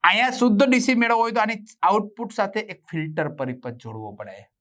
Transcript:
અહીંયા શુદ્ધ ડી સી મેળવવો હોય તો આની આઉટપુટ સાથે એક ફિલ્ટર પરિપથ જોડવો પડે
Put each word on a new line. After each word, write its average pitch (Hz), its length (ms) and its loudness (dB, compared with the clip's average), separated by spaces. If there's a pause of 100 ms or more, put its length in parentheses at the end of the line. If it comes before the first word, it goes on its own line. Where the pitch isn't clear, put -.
અહીંયા 220 260 4
શુદ્ધ 247 380 4
ડી 254 120 4
સી 254 140 2
મેળવવો 233 260 2
હોય 226 120 0
તો 226 80 0
આની 220 140 0 (280)
આઉટપુટ 208 500 0
સાથે 202 280 -2
એક - 300 -14
ફિલ્ટર 156 380 -4
પરિપથ 127 420 -8
જોડવો 110 420 -14
પડે 101 380 -18 (100)